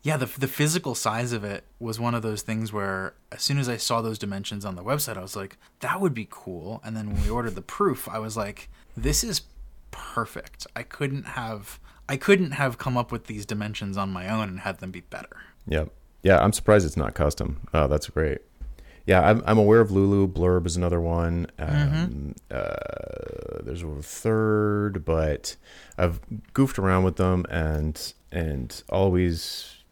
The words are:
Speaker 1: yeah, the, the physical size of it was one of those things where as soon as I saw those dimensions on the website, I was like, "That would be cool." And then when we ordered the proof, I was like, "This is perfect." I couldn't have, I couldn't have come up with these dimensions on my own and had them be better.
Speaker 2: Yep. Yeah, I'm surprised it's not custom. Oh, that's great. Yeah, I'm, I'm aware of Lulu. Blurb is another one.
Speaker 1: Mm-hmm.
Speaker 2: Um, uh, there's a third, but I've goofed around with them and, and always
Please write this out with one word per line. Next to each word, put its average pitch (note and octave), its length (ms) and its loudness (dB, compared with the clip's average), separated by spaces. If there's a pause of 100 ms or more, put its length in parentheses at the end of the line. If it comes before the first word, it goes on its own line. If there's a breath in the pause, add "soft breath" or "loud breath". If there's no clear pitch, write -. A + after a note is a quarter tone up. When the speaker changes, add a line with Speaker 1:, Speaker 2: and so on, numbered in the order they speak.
Speaker 1:
yeah, D3+ 140 0
the, B2+ 100 0 (120)
the C3+ 100 0
physical D3+ 460 0
size A#2 380 -2
of G#2+ 120 -4
it G2+ 200 -6 (140)
was A2+ 220 -6
one A#2+ 140 0
of A#2 80 -2
those G#2+ 200 -4
things A2 300 -4
where G2 420 -4 (180)
as - 100 -10
soon C#3 160 0
as C3 100 0
I A#2+ 80 -2
saw A#2 240 0
those A2 180 -4
dimensions G2 460 -6
on F#2+ 120 -6
the F2 80 -12
website, B2+ 320 -2
I F#2+ 60 -10
was F#2+ 140 -12
like, G2 200 -10 (240 soft breath)
"That B2+ 200 -2
would F3 140 2
be A2 160 -8
cool." F2+ 540 -10
And A2 120 -8
then G#2 160 -6
when G2+ 100 0
we G2+ 80 2
ordered A#2 260 -2
the - 60 -10
proof, - 460 -2
I A2+ 120 -6
was A2 160 -8
like, G#2+ 320 -8 (280 soft breath)
"This D3 280 0
is A3 180 -4 (480)
perfect." - 760 -8 (100)
I A#2+ 60 -10
couldn't C#3 420 -6
have, A2+ 560 -10 (280 soft breath)
I C#3 80 -2
couldn't F#3 360 4
have C#3 260 -2
come B2 180 -2
up A#2+ 160 0
with A#2 140 -8
these G#2 200 -8
dimensions G#2 500 -4
on G2 140 -2
my F#2 180 -6
own G#2+ 200 -2
and F#2 120 -8
had G2 180 -4
them F#2 140 -10
be F2+ 80 -12
better. - 360 -16 (320)
Speaker 2:
Yep. D#2 220 0 (320)
Yeah, F#2 200 8
I'm G2+ 100 6
surprised G#2 340 6
it's D2 100 -4
not C2 180 -2
custom. - 460 -2 (140)
Oh, D#2 140 4
that's D2 200 0
great. D#2 300 -2 (680 soft breath)
Yeah, F#2 220 8
I'm, A2 180 6
I'm A2 120 6
aware G#2+ 220 8
of G#2 120 4
Lulu. G2 360 6
Blurb F2+ 380 2
is E2+ 100 -2
another F2 240 2
one. E2+ 460 0 (120)
Speaker 1:
Mm-hmm. C#3+ 360 0 (100)
Speaker 2:
Um, C#3 300 -6 (160)
uh, G1+ 1120 -8
there's E2 200 -8
a D2+ 200 -8
third, G#2 1000 2
but D#2 520 0 (420 loud breath)
I've F2 220 2 (320)
goofed C3+ 260 4
around F#2 260 4
with F#2 120 2
them F#2 320 4
and, D#2 640 -2 (200)
and D2+ 560 -4
always F2+ 880 2 (160)